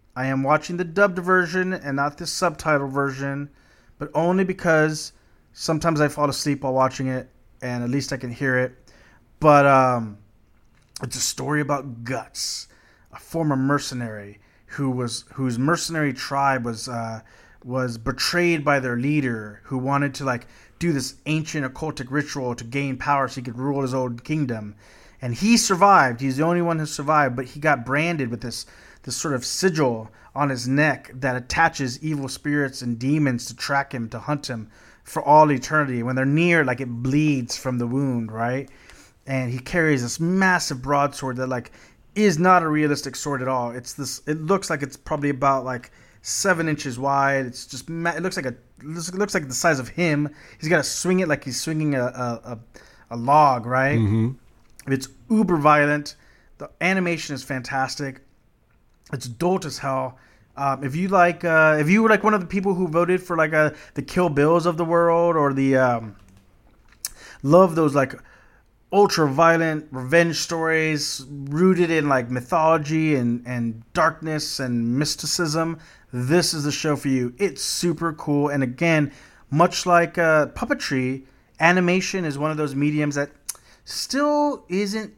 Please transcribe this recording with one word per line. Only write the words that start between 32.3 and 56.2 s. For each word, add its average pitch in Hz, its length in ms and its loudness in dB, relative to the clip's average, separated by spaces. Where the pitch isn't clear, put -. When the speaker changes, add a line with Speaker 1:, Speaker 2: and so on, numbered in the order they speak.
Speaker 1:
and 120 160 -4
demons 135 500 0
to 117 80 -14
track 139 380 -4
him, 117 160 -6
to 117 100 -10
hunt 147 280 -6
him 113 220 -10
for - 180 -6
all 151 300 8
eternity. 135 500 0
When 123 140 -2
they're 131 100 2
near, 165 380 4
like, 123 160 -2
it 127 100 -6
bleeds 131 680 0
from 127 200 -4
the 120 100 -2
wound, 120 440 -2
right? 120 380 -4
And 131 240 -4
he 123 80 -6
carries 156 420 0
this 120 180 -6
massive 180 600 0
broadsword 139 560 -2
that, 131 100 -4
like, 127 240 -6
is 196 240 2
not 180 240 6
a 160 40 -2
realistic 151 480 0
sword 139 280 -6
at 127 40 -4
all. 123 240 -2
It's 123 220 -12
this, - 320 -10
it 156 160 -4
looks 190 280 -2
like 151 120 -4
it's 135 160 -10
probably 147 320 -4
about, 135 340 0
like, 123 280 -8
seven 165 440 -2
inches 147 300 -4
wide. 139 480 0
It's - 220 -14
just - 200 -14
ma-, 165 220 -4
it 165 140 -6
looks 185 120 -4
like 147 120 -6
a, 123 80 -6
looks, 165 300 -10
looks 196 200 -2
like 160 140 -2
the 127 60 -10
size 156 260 2
of 120 100 -8
him. 151 380 0
He's 156 100 -6
gotta 160 140 4
swing 185 360 0
it 185 80 0
like 147 160 0
he's 123 180 -6
swinging 156 340 -2
a, 123 80 0
a, 120 400 -4
a, 113 160 -14
a 120 40 -8
log, 131 500 4
right? 131 320 2
Speaker 2:
Mm-hmm. 110 340 2
Speaker 1:
It's 135 160 -2
uber 208 280 2
violent. 147 580 4